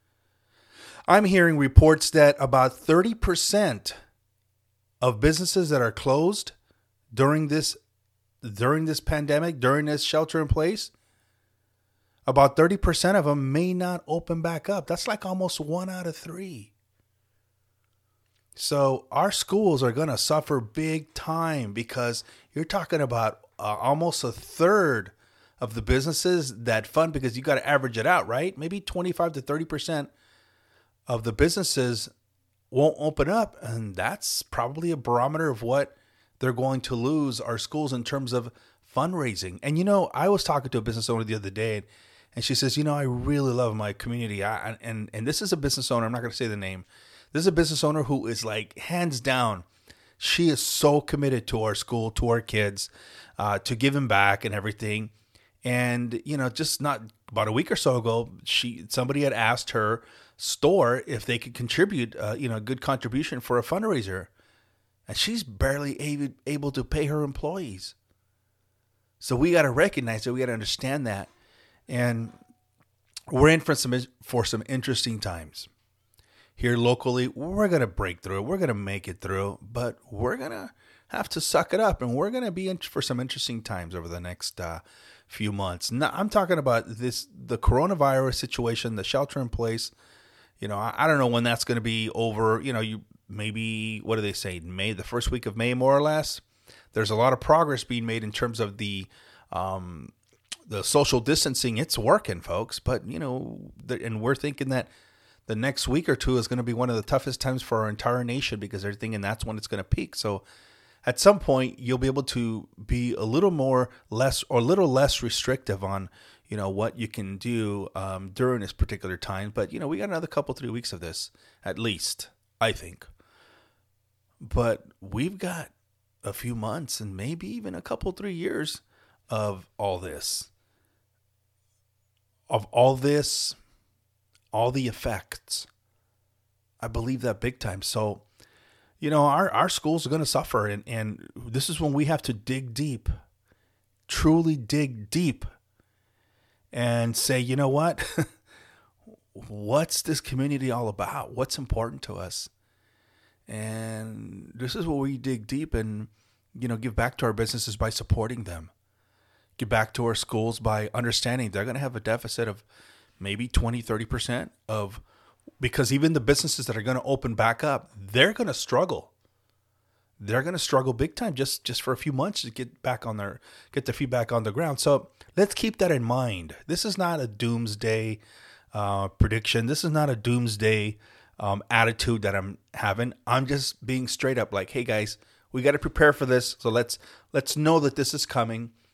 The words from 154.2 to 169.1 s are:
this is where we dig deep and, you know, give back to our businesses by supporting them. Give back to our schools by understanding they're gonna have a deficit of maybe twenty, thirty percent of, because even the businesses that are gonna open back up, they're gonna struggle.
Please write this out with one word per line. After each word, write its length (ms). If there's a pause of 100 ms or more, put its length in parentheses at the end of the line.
this 200
is 120
where 100
we 200
dig 280
deep 280
and, 340 (500)
you 100
know, 100
give 180
back 220
to 80
our 80
businesses 420
by 140
supporting 560
them. 260 (840)
Give 120
back 260
to 100
our 100
schools 440
by 340
understanding 580
they're 140
gonna 140
have 180
a 40
deficit 460
of 160 (560)
maybe 280
twenty, 340
thirty 240
percent 460 (160)
of, 320 (600)
because 320
even 180
the 80
businesses 460
that 100
are 60
gonna 240
open 300
back 280
up, 340
they're 360
gonna 200
struggle. 600 (1080)